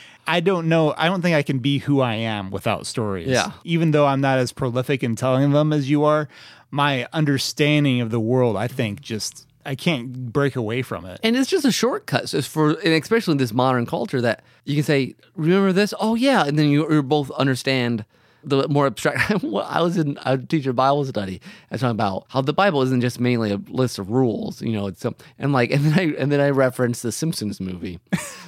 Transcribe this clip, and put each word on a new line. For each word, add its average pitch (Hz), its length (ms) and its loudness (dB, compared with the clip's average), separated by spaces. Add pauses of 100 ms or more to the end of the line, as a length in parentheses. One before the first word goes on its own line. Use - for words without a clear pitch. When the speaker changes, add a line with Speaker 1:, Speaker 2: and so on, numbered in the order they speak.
(280)
Speaker 1:
I 170 140 2
don't 165 280 0
know. 160 280 4
I 160 100 0
don't 185 140 0
think 175 140 2
I 143 80 4
can 135 160 -2
be 139 200 0
who 143 220 2
I 117 140 0
am 107 360 -6
without 101 340 -2
stories. 101 420 -4
Speaker 2:
Yeah. 120 240 0 (120)
Speaker 1:
Even 165 280 2
though 147 140 4
I'm 135 160 2
not 131 160 2
as 123 160 -2
prolific 127 500 -2
in 113 120 -2
telling 131 360 2
them 151 220 4
as 139 160 0
you 147 160 2
are, 151 220 2 (440)
my 139 420 0
understanding 147 880 2
of 113 100 -4
the 117 80 0
world, 120 360 2
I 107 120 -2
think, 117 340 -4
just, - 460 -10 (180)
I 143 100 -8
can't 127 560 -4
break 139 240 0
away 123 280 -4
from 90 220 -10
it. 90 180 -16
Speaker 2:
And 226 120 2
it's 262 140 0
just 349 160 0
a 226 60 4
shortcut. - 580 -2
So 160 100 -2
it's 131 80 -2
for, 151 240 2
and 160 220 0
especially 190 400 0
in 143 40 2
this 120 160 -2
modern 123 340 2
culture, 156 340 -4
that 117 220 -2 (220)
you 143 100 -2
can 151 80 2
say, 135 320 0 (200)
"Remember 190 380 2
this? 202 260 2
Oh, 220 160 0
yeah." 233 300 2
And 147 140 0
then 151 100 4
you, 156 220 2
you 151 120 4
both 143 280 0
understand 127 720 0 (380)
the 139 260 0
more 143 180 4
abstract. 143 560 -2
<laughs> - 0 -
Well, 302 240 -4
I - 140 0
was 170 160 0
in, 143 260 -2
I 131 140 0
teach 131 300 -2
a 131 60 0
Bible 139 320 2
study. 98 360 -6 (300)
I - 40 -4
was - 60 -6
talking 123 100 2
about 101 380 -2
how 131 120 -2
the 139 120 -2
Bible 190 300 2
isn't 131 180 2
just 123 180 -2
mainly 120 320 0
a 101 60 0 (100)
list 123 320 -2
of 98 120 -8
rules, 120 500 0
you 117 100 -4
know. 101 160 -4
It's 92 140 -10
some, 113 140 -4 (240)
and, 139 120 -2
like, 123 200 2
and 143 140 2
then 151 140 4
I, 160 220 0
and 143 100 0
then 143 80 4
I 143 120 4
referenced 127 520 0
the 113 80 -2
Simpsons 107 480 -4
movie 90 400 -8 (140)
<laughs> - 340 -6